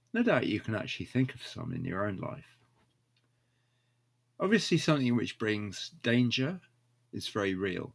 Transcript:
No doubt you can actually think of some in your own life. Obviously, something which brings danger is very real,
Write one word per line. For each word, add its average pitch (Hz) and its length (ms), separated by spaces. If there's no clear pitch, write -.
No 226 80
doubt 170 240
you 104 140
can 110 160
actually - 300
think 131 280
of - 100
some 82 280
in 85 120
your 92 220
own 98 120
life. - 380
Obviously, 185 400
something 135 380
which 107 240
brings 104 500
danger 123 560
is 101 140
very 98 300
real, 92 380